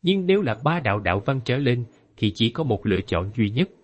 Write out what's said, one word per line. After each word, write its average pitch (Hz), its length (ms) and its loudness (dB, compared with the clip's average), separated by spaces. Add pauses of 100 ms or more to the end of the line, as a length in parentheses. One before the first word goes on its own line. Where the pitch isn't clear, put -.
nhưng 185 240 2
nếu 196 160 4
là 117 220 -2
ba 165 160 2
đạo 104 200 0
đạo 95 260 0
văn 135 200 0
trở 127 120 0
lên 120 260 0 (340)
thì 107 180 0
chỉ 113 140 2
có 160 140 -4
một 113 220 -2
lựa 95 160 2
chọn 92 340 -2
duy 107 140 2
nhất 127 200 -2 (140)